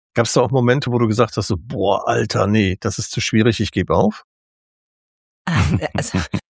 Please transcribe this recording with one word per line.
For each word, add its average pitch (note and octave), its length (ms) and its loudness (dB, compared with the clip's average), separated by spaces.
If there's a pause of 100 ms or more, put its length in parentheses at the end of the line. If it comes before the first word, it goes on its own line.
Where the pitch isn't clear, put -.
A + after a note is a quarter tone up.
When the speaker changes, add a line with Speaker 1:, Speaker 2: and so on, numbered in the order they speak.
(140)
Speaker 1:
Gab's A#2 200 0
da C3+ 80 4
auch B2 100 0
Momente, B2 400 2
wo B2 80 0
du A#2 80 2
gesagt G#2+ 300 0
hast, G#2 100 -2
so, G2 100 0
"Boah, G2 500 -2
Alter, A#2 400 0
nee, G2+ 340 2
das - 180 -4
ist - 120 -8
zu - 100 -4
schwierig, A2 400 2
ich G2 100 -2
gebe E2+ 240 0
auf"? F3+ 280 0 (1200)
Speaker 2:
Ähm, C#3+ 320 0
äh, - 140 -4
also, - 260 -4
<laughs> - 220 -6 (100)